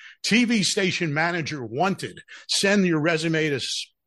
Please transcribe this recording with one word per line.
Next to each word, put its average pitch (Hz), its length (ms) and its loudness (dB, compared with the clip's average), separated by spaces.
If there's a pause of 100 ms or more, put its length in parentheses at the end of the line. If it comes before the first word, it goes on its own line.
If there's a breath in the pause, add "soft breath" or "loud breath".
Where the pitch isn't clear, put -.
(240 loud breath)
"T 233 220 4
V 220 180 2
station 175 500 0
manager 156 520 -2
wanted. 135 560 -4 (260 loud breath)
Send 196 400 2
your 160 140 2
resume 160 480 0
to 139 80 0
S-, - 300 -6 (200)